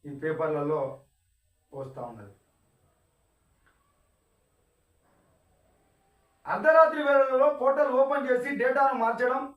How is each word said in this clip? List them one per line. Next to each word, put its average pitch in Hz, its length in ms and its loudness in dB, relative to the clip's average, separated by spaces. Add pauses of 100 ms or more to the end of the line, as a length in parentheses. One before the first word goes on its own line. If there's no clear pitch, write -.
ఈ 139 180 -16
పేపర్లలో 151 600 -4 (880)
వస్తూ 131 380 -14
ఉన్నది. 104 240 -20 (4000)
అర్ధరాత్రి 311 640 4
వేళలలో 269 400 4 (120)
పోర్టల్ 277 420 2
ఓపెన్ 277 280 -2
చేసి 247 200 -2 (100)
డేటాను 262 440 0
మార్చడం 233 380 -2 (140)